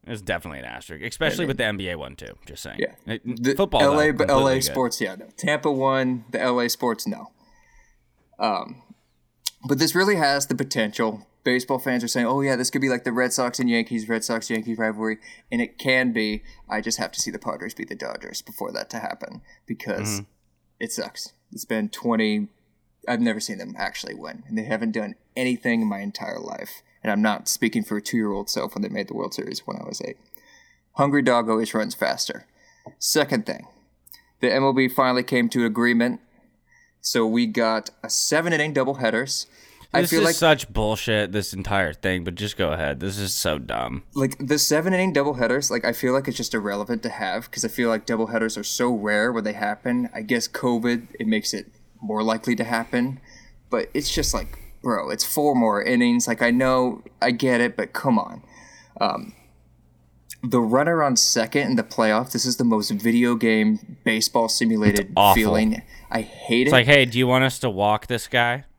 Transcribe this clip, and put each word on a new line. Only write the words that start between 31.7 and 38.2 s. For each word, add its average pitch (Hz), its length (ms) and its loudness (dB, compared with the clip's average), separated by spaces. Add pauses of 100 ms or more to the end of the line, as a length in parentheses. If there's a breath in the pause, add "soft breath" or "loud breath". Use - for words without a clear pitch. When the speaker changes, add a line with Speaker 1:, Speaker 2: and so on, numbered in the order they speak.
Speaker 2:
runs 107 180 -2
faster. - 540 -4 (500 loud breath)
Second 135 480 0
thing, - 220 -10 (760 loud breath)
the 123 100 4
M 135 120 2
L 135 100 4
B 131 160 4
finally 127 340 2
came 123 260 2
to 127 120 0
an 120 60 4
agreement. 117 520 2 (840 soft breath)
So 113 260 0
we 117 180 2
got 110 460 0 (120)
a 110 60 -10
seven-inning 156 640 0